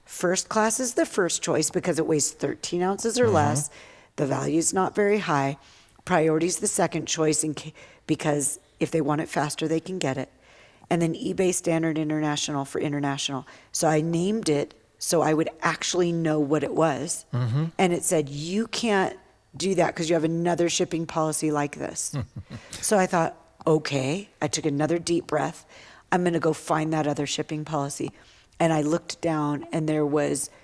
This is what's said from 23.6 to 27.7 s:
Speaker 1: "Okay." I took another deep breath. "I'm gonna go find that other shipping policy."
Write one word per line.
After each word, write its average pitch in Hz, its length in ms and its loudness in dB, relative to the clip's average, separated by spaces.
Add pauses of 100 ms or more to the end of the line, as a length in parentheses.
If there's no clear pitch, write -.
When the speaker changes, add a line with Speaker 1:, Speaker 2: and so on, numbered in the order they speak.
Speaker 1:
"Okay." 151 640 0 (140)
I 151 60 0
took 156 180 -4
another 151 320 0
deep 170 300 -2
breath. 151 360 -4 (480)
"I'm 180 120 2
gonna 170 160 2
go 160 120 2
find 156 400 0
that 156 140 2
other 147 200 0
shipping 151 380 -4
policy." 143 460 -4 (480)